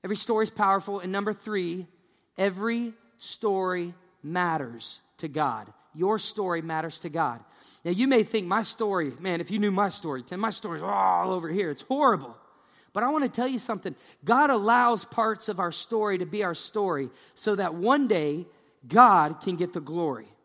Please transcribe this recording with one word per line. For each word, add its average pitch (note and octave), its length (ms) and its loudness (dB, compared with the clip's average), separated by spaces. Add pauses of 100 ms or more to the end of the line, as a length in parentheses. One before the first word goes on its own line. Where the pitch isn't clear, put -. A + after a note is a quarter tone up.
Every G3 140 -4
story A3 260 0
is G#3+ 80 0
powerful. G3 480 0
And F#3 140 -6
number G3+ 200 -2
three, F#3 540 -6 (500)
every A3 560 -2 (260)
story F#3 760 -4 (300)
matters D#3 760 -4 (180)
to D#3+ 100 -8
God. B2 440 -4 (220)
Your F#3+ 240 0
story F3+ 420 -4
matters D#3+ 400 -6
to F3 80 -10
God. C#3+ 300 -2 (460)
Now, F3 80 0
you A#3+ 160 2
may A#3+ 160 6
think, F#3+ 240 -2
"My G#3 140 0
story, F#3 580 -2
man, F3 200 -2
if E3+ 120 -6
you G#3+ 80 -2
knew G#3 100 2
my F#3+ 200 2
story, C3 340 -8
Tim, F#3 160 -10
my A3 100 -2
story's F3 320 -8
all F#3 500 2
over E3+ 160 -4
here. F3 220 -2
It's C#3 120 -8
horrible." A#3+ 540 2 (560)
But G#3+ 120 0
I C4 60 2
wanna D4 180 2
tell B3 180 -2
you C4 140 -2
something. F#3+ 340 -6 (300)
God C#4 260 6
allows A#3 540 4
parts A3 440 -2
of F#3+ 120 -4
our F3 100 0
story G#3 480 -2
to F3+ 80 -4
be G3+ 160 -4
our F3 120 -2
story E3 560 -2 (260)
so G#3+ 180 0
that F#3 200 -2
one A#3+ 340 2
day D#3+ 400 0 (400)
God F3 520 6
can F#3 140 -4
get F3 180 -4
the E3+ 80 -8
glory. D3 460 -4 (180)